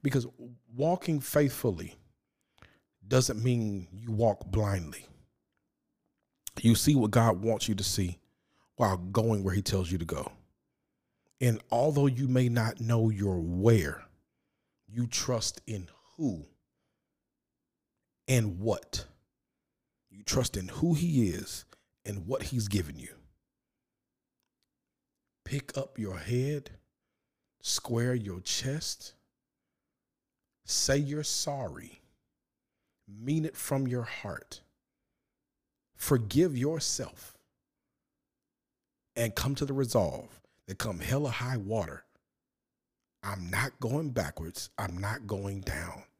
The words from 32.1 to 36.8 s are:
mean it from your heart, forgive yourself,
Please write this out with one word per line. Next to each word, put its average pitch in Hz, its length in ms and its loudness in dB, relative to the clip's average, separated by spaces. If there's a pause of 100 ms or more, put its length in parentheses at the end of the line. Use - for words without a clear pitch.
mean 123 360 -2
it 156 140 -6
from 139 300 -2
your 123 160 -2
heart, - 580 -10 (1300)
forgive 131 600 2
yourself, - 800 -4 (1800)